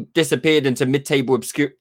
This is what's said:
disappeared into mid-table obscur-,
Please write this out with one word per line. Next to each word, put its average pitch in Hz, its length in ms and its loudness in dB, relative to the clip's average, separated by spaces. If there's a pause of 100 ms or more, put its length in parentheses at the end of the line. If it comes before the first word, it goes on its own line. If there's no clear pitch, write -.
(140)
disappeared 156 540 2
into 131 180 0
mid-table 135 500 0
obscur-, 139 460 -2